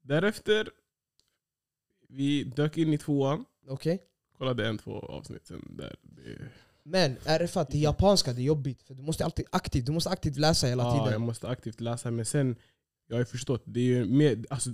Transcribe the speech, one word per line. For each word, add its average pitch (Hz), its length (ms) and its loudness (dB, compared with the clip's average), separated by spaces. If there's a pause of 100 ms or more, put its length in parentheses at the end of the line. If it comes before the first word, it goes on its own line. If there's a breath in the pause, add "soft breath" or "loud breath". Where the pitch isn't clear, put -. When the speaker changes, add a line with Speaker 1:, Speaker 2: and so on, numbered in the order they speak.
Speaker 1:
Därefter, 208 680 0 (1400)
vi 139 360 -2
dök 147 340 -2
in 160 140 2
i 147 60 2
tvåan. 143 460 0 (240)
Speaker 2:
Okej. 160 340 -4 (360)
Speaker 1:
Kollade 127 300 -2
en, 110 100 -4
två - 220 -10
avsnitt - 460 -12
sen - 320 -14
där. - 240 -12
Det - 360 -16 (440 soft breath)
Speaker 2:
Men 151 420 2
är 160 140 4
det 170 100 2
för 180 120 0
att 147 100 0
det 147 80 0
japanska, 151 540 4
det 123 100 -4
är - 20 -2
jobbigt? 139 380 0
För - 120 -20
du 131 80 -18
måste 156 220 -4
alltid - 260 -4
aktivt, 143 360 -2
du 143 60 -2
måste 165 180 0
aktivt 156 260 -4
läsa 151 300 4
hela 123 160 0
Speaker 1:
Ja, 120 160 2
Speaker 2:
tiden. 107 140 2
Speaker 1:
jag 107 80 0
måste 117 280 -4
aktivt 120 320 -8
läsa. 117 300 -4
Men 117 140 -2
sen, 131 320 2 (500 soft breath)
jag 117 100 -4
har 123 40 2
ju 120 60 2
förstått. - 380 -4
Det 110 160 -4
är 123 40 4
ju 123 200 4
mer, 120 460 4
alltså, 127 240 -4